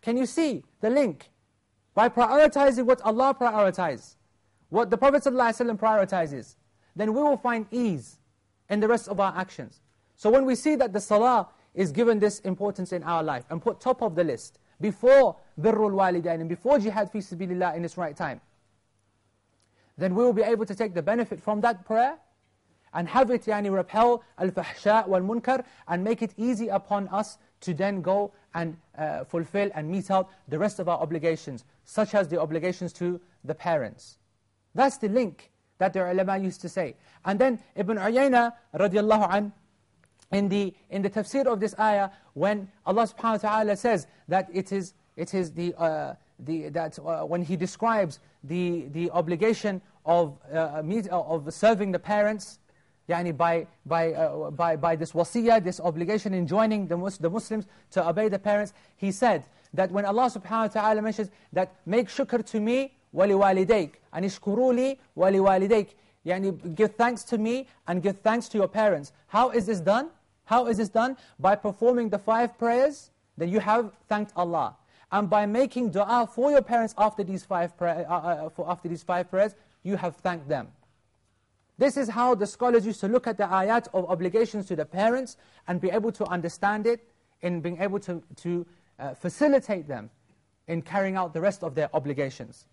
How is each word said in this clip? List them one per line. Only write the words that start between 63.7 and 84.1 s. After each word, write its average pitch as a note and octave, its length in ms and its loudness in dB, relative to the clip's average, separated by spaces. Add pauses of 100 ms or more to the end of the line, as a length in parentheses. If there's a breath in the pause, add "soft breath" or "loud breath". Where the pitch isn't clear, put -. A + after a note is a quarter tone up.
and E3+ 120 -6
ishkuru A3+ 500 0
li C4+ 240 -2 (160 soft breath)
wali F#3+ 240 2
walidayk," G3 560 2 (280 soft breath)
yani F3+ 520 -4
give G#3 180 2
thanks A#3+ 300 0
to A#3 160 -4
me A#3+ 280 -4 (200 soft breath)
and F3 160 -2
give G3 160 -2
thanks A3+ 300 0
to G#3+ 100 -2
your F#3+ 80 2
parents. G#3 440 0 (140 soft breath)
How A#3+ 240 2
is A3+ 160 0
this G#3 140 -2
done? A3+ 320 0 (340)
How A#3 220 2
is A3 100 0
this G#3 120 -2
done? B3 280 0 (220 soft breath)
By F#3+ 160 4
performing A3+ 540 0
the G3 100 -2
five A3+ 400 0
prayers, B3+ 500 0 (280)
then E3+ 120 -4
you G#3 100 2
have G#3+ 320 0 (160)
thanked G#3 280 -4
Allah. E3+ 400 -2 (360 soft breath)
And G3+ 200 0
by G#3 160 2
making A#3+ 420 0
dua G#3 420 0
for C4+ 200 0
your C#4 100 8
parents A#3 340 0
after G#3 280 0
these F#3 200 -6
five F3 320 -4
pray-, E3+ 300 -2
uh, D#3 80 -4
uh, D#3+ 360 -4
for, D#3+ 200 -8
after F3 180 -6
these E3 140 -8
five F3+ 300 -4
prayers, G3+ 240 0 (260 soft breath)
you G3 140 -4
have F3+ 220 -6
thanked E3+ 300 -6
them. C3+ 200 -4 (1080)
This C#4 180 2
is C4 140 -2
how A#3+ 260 2
the G3+ 100 -2
scholars A#3 400 2
used G#3+ 140 -4
to G3 80 -4
look B3 180 2
at A3+ 120 -4
the G3+ 80 0
ayat F#3+ 480 0
of F#3 160 -2
obligations F#3 560 0